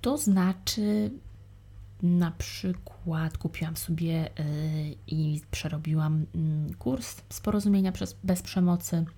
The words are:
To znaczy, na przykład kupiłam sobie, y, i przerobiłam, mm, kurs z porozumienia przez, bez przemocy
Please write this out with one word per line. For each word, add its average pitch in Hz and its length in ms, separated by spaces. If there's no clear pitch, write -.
To 269 160
znaczy, 208 920
na 175 280
przykład - 1040
kupiłam 165 400
sobie, 165 640
y, 151 560
i 156 340
przerobiłam, 156 760
mm, 156 380
kurs - 420
z - 120
porozumienia 202 500
przez, 185 320
bez 180 180
przemocy 175 640